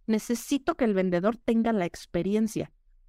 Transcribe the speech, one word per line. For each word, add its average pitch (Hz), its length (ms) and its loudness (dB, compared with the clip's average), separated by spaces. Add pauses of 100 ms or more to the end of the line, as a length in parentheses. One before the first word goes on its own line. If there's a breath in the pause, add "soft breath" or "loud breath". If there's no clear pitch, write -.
necesito 233 680 -2
que 269 100 0
el 214 80 2
vendedor 185 420 2
tenga 226 380 0
la 190 120 0
experiencia, 180 840 -2 (380)